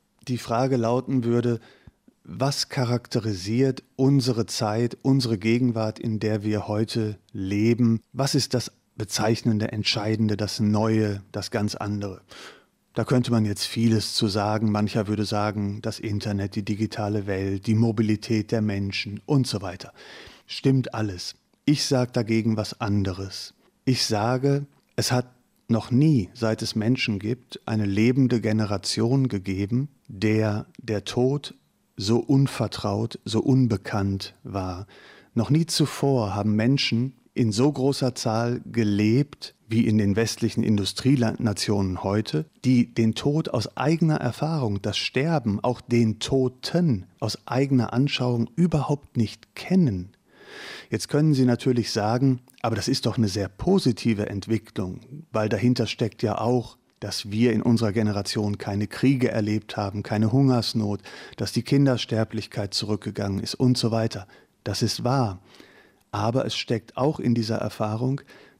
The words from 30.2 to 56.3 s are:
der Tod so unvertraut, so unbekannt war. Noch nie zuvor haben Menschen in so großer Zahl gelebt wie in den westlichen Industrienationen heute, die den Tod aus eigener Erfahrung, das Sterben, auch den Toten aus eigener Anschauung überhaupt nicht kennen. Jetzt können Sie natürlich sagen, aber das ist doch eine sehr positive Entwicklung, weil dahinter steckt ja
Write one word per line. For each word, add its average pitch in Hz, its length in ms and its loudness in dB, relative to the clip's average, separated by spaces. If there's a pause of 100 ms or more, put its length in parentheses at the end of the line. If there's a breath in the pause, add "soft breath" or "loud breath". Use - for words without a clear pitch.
der 104 260 -6
Tod 135 500 -2 (420)
so 110 220 2
unvertraut, 113 1040 0
so 104 160 0
unbekannt 107 920 0 (100)
war. 92 420 -8 (480 loud breath)
Noch 110 160 0
nie 156 160 4
zuvor 131 680 0
haben 104 220 0
Menschen 123 580 2 (200)
in 113 180 2
so 131 200 4
großer 131 420 0
Zahl 120 460 -2 (100)
gelebt 110 840 2 (140)
wie 110 180 2
in 110 100 4
den 101 200 4
westlichen 113 460 -2
Industrienationen 104 1400 0
heute, 110 420 -2 (200)
die 127 280 4
den 110 220 2
Tod 151 340 0
aus - 280 -4
eigener 156 400 2
Erfahrung, 123 680 -2
das 104 160 -2
Sterben, 139 600 0
auch 123 200 -2
den 117 380 2
Toten 131 880 0 (140)
aus - 260 -4
eigener 131 480 0
Anschauung 123 600 0
überhaupt 160 640 0
nicht - 380 -4
kennen. 110 560 0 (800 loud breath)
Jetzt - 180 -4
können 156 240 4
Sie 131 140 4
natürlich 120 440 2
sagen, 123 500 2 (200)
aber 107 160 0
das 98 120 -4
ist 131 180 0
doch 107 100 0
eine 110 120 2
sehr 95 200 -2
positive 120 800 0
Entwicklung, 98 720 -6 (320)
weil 110 160 0
dahinter 120 380 2
steckt - 360 -4
ja 104 160 0